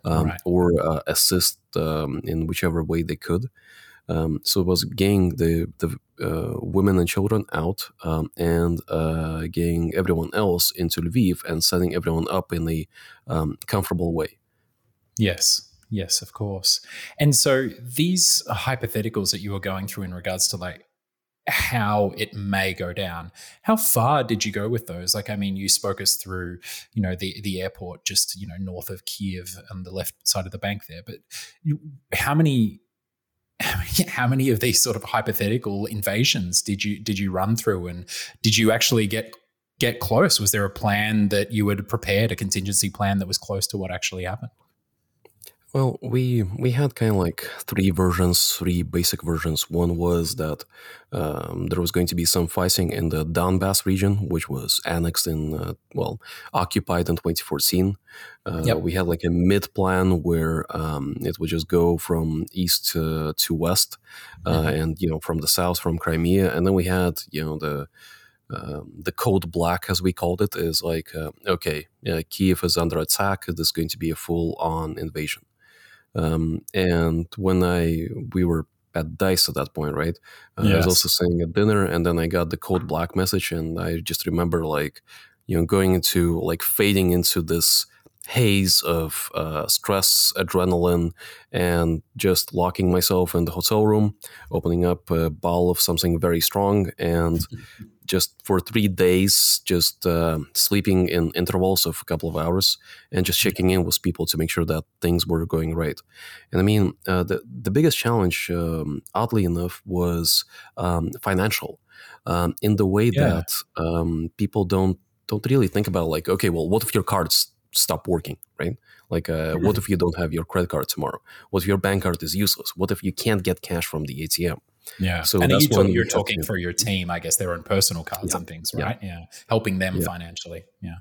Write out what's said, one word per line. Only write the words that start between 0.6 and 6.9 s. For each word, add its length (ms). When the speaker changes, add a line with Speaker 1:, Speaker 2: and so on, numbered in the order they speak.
Speaker 1:
uh, 200
assist, 500
um, 480
in 240
whichever 380
way 180
they 140
could. 300
Um, 360
so 160
it 60
was 180
getting 520
the, 300
the, 200
uh, 400
women 380